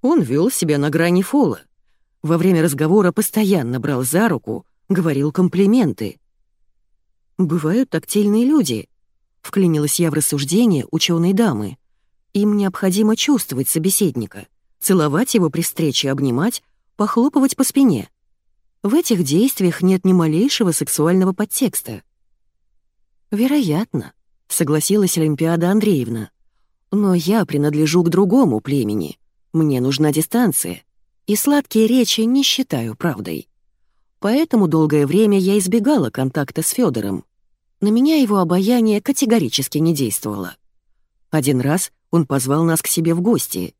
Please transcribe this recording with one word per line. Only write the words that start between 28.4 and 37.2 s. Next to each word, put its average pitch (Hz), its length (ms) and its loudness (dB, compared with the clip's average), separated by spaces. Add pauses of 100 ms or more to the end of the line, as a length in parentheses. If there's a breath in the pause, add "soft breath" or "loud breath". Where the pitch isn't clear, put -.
племени. 107 600 -4 (340)
Мне 151 280 0
нужна 139 300 0
дистанция, 156 720 -2 (440)
и 208 80 0
сладкие 277 520 0
речи 233 340 2
не 254 220 2
считаю 123 520 -4
правдой. 95 520 -6 (720)
Поэтому 226 480 2
долгое 151 400 2
время 202 320 2
я 190 180 2
избегала 202 520 0
контакта 135 520 -4
с - 100 -4
Фёдором. 120 520 -4 (560)